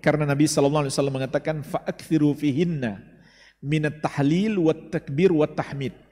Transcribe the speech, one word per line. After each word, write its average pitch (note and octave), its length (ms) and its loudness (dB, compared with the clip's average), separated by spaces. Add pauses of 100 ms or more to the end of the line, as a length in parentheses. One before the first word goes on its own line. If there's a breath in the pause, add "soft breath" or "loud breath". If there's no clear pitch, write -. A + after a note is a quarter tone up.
Karena D3+ 240 2
Nabi D3 240 2
sallallahu D3 400 2
alaihi B2+ 80 -4
wasallam C#3 240 -2
mengatakan, D3 400 -4
"Fa'aktsiru D3+ 720 0
fihinna C#3+ 720 -2 (560 soft breath)
minat D3+ 400 -2
tahlil E3+ 560 0
wat D#3+ 320 0
takbir D#3+ 400 0
wat D3+ 240 2
tahmid." C#3 400 -6 (200)